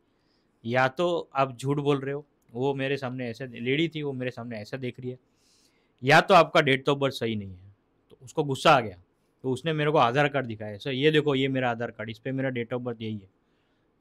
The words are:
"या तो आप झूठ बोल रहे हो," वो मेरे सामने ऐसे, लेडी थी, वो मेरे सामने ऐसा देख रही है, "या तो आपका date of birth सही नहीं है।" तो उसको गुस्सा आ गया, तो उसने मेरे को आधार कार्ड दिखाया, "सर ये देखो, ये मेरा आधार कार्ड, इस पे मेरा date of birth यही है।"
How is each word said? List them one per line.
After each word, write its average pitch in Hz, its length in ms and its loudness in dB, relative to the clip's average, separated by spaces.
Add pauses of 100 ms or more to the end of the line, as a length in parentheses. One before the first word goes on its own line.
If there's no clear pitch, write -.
(680)
"या 127 220 4
तो 175 460 -2
आप 135 220 0
झूठ 135 200 -2
बोल 143 240 0
रहे 135 140 -6
हो," 147 120 -10 (260)
वो 131 220 -2
मेरे 139 220 -4
सामने 127 320 -8
ऐसे, 117 180 -10
लेडी 127 420 -2
थी, 151 140 -8
वो 143 100 -6
मेरे 127 180 -6
सामने 120 260 -10
ऐसा 104 200 -10
देख 131 240 -8
रही 123 100 -8
है, 127 80 -10 (880)
"या 147 160 8
तो 196 140 6
आपका 165 260 6
date 135 240 2
of 147 100 2
birth 135 160 0
सही 113 260 -4
नहीं 98 140 -10
है।" 95 260 -20 (340)
तो - 120 -20
उसको 147 220 -4
गुस्सा 143 260 4
आ 139 100 8
गया, 104 160 -6 (460)
तो 131 100 -2
उसने 160 200 -4
मेरे 151 180 0
को 156 80 4
आधार 135 300 4
कार्ड 139 180 -4
दिखाया, 107 300 -10
"सर 139 140 -10
ये 135 200 2
देखो, 147 240 2
ये 135 140 0
मेरा 131 220 0
आधार 117 200 -4
कार्ड, 110 200 -10
इस 110 80 -12
पे 135 140 -8
मेरा 135 180 -4
date 120 220 -6
of 123 80 -4
birth 120 220 -8
यही 110 120 -6
है।" 98 140 -12 (720)